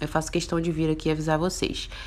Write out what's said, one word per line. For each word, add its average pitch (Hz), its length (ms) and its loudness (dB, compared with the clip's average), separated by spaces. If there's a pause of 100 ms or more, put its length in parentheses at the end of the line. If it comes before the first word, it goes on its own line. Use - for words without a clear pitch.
eu 147 60 -2
faço 160 240 0
questão 170 280 0
de 170 120 2
vir 160 180 2
aqui 156 220 0
avisar 156 260 2
vocês. - 500 -2 (200)